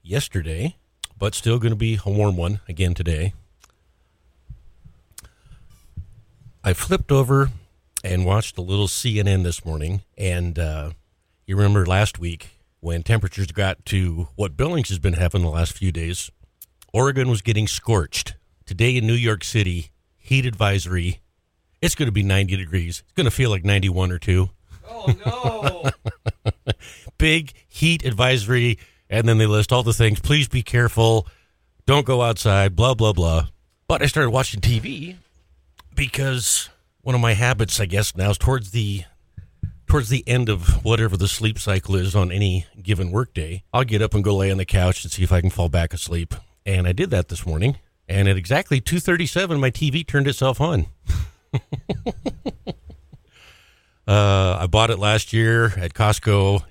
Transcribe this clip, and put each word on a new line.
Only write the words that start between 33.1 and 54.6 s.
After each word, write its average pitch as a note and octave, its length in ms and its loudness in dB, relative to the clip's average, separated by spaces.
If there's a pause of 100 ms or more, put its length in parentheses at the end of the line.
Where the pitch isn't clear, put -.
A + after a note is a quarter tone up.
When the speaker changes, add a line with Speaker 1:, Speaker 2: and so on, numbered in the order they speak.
Speaker 1:
blah. E2 340 2 (400)
But D#3 140 0
I C#3+ 40 2
started C#3 240 0
watching A2+ 320 -2
T A2+ 180 2
V E3+ 380 -10 (800)
because C3+ 760 -2 (320)
one B2+ 140 -2
of A#2+ 60 4
my A#2 120 4
habits, A2 460 0
I G#2 60 0
guess, G2 300 -2
now F#2+ 160 0
is F#2 60 0
towards B2 340 0
the, G2+ 320 -4 (840)
towards B2 220 2
the C3 180 0
end A#2+ 220 2
of F2 360 2
whatever A2 320 2
the G2 100 2
sleep A2 300 -2
cycle G2 380 -2
is F#2 200 0
on F2+ 160 4
any F#2 340 0 (160)
given F#2 300 -2
workday, F2+ 520 -6 (100)
I'll B2+ 120 2
get A2 160 0
up G#2+ 120 0
and G#2 100 0
go G2+ 120 2
lay F#2+ 160 2
on F#2+ 60 0
the F#2+ 80 -2
couch F#2 380 2
and D#2+ 80 -10
see F#2 120 -2
if - 80 2
I F2+ 100 4
can F2+ 80 2
fall E2+ 200 -2
back E2+ 240 0
asleep. E2+ 420 -6 (280)
And F#2 240 0
I F2+ 40 2
did D#3+ 180 -2
that G#2+ 200 0
this - 140 -8
morning, F#2 340 0 (300)
and G2 200 2
at F#2+ 100 4
exactly C3+ 420 0
two E3+ 200 -2
thirty-seven, E3+ 600 0
my C3 120 2
T D3+ 180 -2
V D#3 140 -2
turned C#3 240 0
itself C3 340 0
on. C#3+ 240 2 (680)
<laughs> - 140 -4 (2500)
Uh, G2 520 4
I F2+ 80 -2